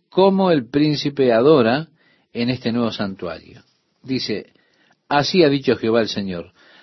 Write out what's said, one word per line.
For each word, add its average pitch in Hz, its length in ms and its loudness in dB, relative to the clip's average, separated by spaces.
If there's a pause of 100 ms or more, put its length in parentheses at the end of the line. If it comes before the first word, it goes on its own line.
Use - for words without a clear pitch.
cómo 190 440 2
el 123 180 -2
príncipe 143 640 0
adora 131 560 2 (440)
en 120 180 -4
este 123 200 -6
nuevo 117 220 -2
santuario. 87 720 -10 (380)
Dice, 120 500 -8 (560)
"Así 143 340 2
ha 151 60 6
dicho 139 280 0
Jehová 113 260 0
el 104 60 -4
Señor, 95 440 -8 (300)